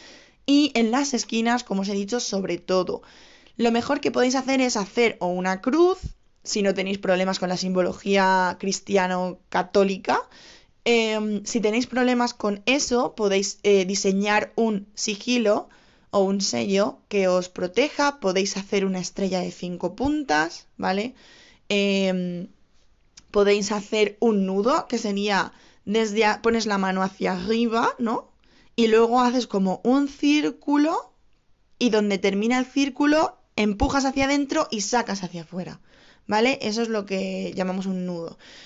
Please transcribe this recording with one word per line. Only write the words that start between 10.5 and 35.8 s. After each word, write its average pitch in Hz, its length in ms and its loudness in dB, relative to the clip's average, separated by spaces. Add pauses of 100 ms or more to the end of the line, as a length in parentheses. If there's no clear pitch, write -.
Em, 220 640 0
si 233 140 -2
tenéis 220 260 0
problemas 240 480 0
con 202 320 -4
eso, 262 480 0
podéis, 196 480 0
eh, 196 240 4
diseñar 202 680 0
un 220 400 0
sigilo 220 760 -2 (400)
o 202 100 0
un 196 220 2
sello 208 560 0 (100)
que 190 200 0
os 180 200 0
proteja. 277 720 -2
Podéis 190 380 0
hacer 196 260 -2
una 185 140 -2
estrella 185 420 -4
de 180 100 -6
cinco 180 460 -8
puntas, 294 680 -2 (100)
¿vale? 196 380 -4 (560)
Em, 190 800 0 (800)
podéis 202 420 2
hacer 208 480 0
un 214 240 2
nudo, 202 440 0
que 233 100 -4
sería 202 540 -2 (340)
desde 214 400 2
a-, 214 160 0
pones 226 240 2
la 202 100 0
mano 190 260 0
hacia 190 300 -2
arriba, 226 680 0
¿no? 240 340 -4 (440)
Y 233 120 4
luego 226 320 6
haces 247 260 2
como 190 380 0
un 277 240 2
círculo 294 1080 0 (640)
y 240 120 2
donde 208 280 2
termina 202 400 0
el 254 80 -2
círculo 294 720 0 (180)
empujas 254 480 0
hacia 269 200 0
adentro 285 460 0
y 220 120 -6
sacas 202 400 -2
hacia 170 200 -10
afuera, 170 380 -12 (460)